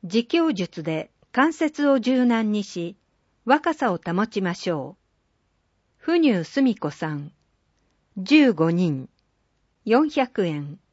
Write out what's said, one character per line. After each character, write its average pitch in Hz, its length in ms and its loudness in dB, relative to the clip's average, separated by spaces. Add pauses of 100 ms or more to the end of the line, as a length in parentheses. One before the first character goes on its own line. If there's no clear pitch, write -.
自 208 220 -2
供 330 300 0
術 175 280 -6
で 160 300 -6 (220)
関 294 180 4
節 294 380 0
を 269 100 4
柔 247 240 0
軟 226 300 0
に 208 100 -2
し、 175 320 -10 (480)
若 294 300 2
さ 247 180 -2
を 170 60 -2
保 180 300 -2
ち 214 140 -6
ま 175 120 -2
し - 180 -6
ょ 147 240 -8 (1040)
う。 - 40 -12
富 339 160 0
乳 202 240 2
澄 262 320 0
子 147 120 -6
さ 151 260 -8
ん。 143 180 -12 (840)
十 254 380 4
五 160 180 2
人。 165 380 -2 (760)
四 262 260 2
百 247 360 -2
円。 147 340 -6 (140)